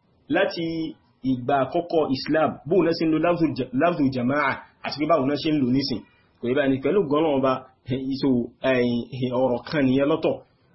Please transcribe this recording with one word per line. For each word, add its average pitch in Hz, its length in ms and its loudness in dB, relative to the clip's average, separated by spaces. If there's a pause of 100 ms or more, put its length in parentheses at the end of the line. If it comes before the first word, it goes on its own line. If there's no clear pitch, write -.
(300)
láti 170 340 0 (600)
ìgbà 127 340 -2
àkọ́kọ́ 170 500 0
Islam, 143 420 0 (120)
bó 165 140 0
náà 165 160 4
ṣe 165 140 -2
ń 160 40 2
lo 156 80 2
lafzu 165 300 2
ja-, 123 220 -6
lafzu 151 360 0
jama'a 131 440 0 (280)
àti - 200 -8
pé 147 80 -2
báwo 151 180 4
náà 143 140 0
ṣe 160 120 -4
ń 151 80 2
lò 127 100 2
nísìn. 131 320 0 (420)
Kò - 20 -6
yẹ 120 100 0
báyìí 139 160 2
ni 135 100 2
pẹ̀lú 156 220 2
gọ́nà 151 280 0
ọba, 135 220 2 (580)
so, 135 180 -2 (300)
eh, 127 240 0 (460)
ọ̀rọ̀ 123 340 0
kan 151 220 -2
nìyẹn 135 240 2
lọ́tọ̀. 160 260 0 (400)